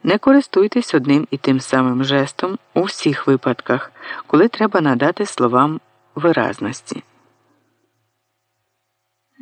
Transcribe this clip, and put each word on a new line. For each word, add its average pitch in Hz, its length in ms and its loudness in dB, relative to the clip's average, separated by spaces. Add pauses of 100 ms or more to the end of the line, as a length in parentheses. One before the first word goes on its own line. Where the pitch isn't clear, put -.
Не 180 120 2
користуйтесь 247 760 2
одним 143 380 2
і 139 60 -6
тим 131 220 0
самим 127 440 0
жестом 139 540 -2 (160)
у 170 100 0
всіх - 440 -4
випадках, 131 640 -2 (360)
коли 175 200 4
треба 208 340 0
надати 147 440 0
словам 131 540 0 (360)
виразності. - 880 -2 (2500)